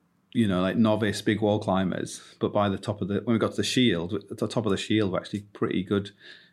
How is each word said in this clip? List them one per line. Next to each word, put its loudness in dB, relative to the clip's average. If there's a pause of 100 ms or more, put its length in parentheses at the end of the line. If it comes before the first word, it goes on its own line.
(320)
you 2
know, 2
like, 0
novice 2
big 0
wall 2
climbers. -2 (180)
But -2
by 2
the -2
top -6
of -4
the, -2
when 2
we 4
got 0
to -16
the 0
shield, 2
at -8
the -2
top -2
of 2
the 2
shield, 0
we're 0
actually -8 (120)
pretty -2
good. -2 (420)